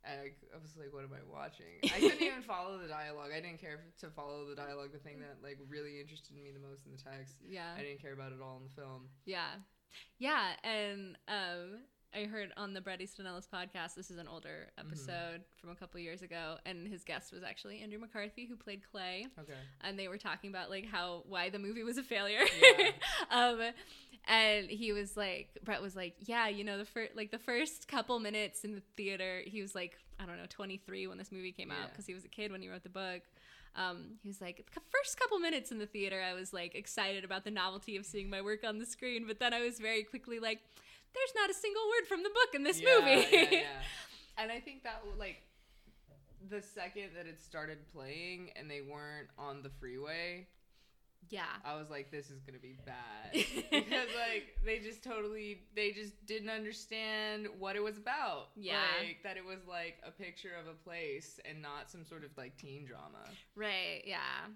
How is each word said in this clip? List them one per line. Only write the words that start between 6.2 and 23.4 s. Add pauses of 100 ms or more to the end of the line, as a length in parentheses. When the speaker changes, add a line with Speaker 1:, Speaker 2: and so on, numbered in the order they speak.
Speaker 1:
me
the
most
in
the
text, (120)
Speaker 2:
Yeah.
Speaker 1:
I
didn't
care
about
at
all
in
the
film. (160)
Speaker 2:
Yeah. (680)
Yeah, (100)
and, (120)
um, (340)
I
heard
on
the
Bret
Easton
Ellis
podcast,
this
is
an
older (100)
Speaker 1:
Mm-hmm.
Speaker 2:
episode (180)
from
a
couple
years
ago,
and
his
guest
was
actually
Andrew
McCarthy,
who
played (100)
Clay. (120)
Speaker 1:
Okay. (300)
Speaker 2:
And
they
were
talking
about,
like,
how,
why
the
movie
was
a
failure. (220)
Speaker 1:
Yeah.
Speaker 2:
<laughs> (300)
Um, (680)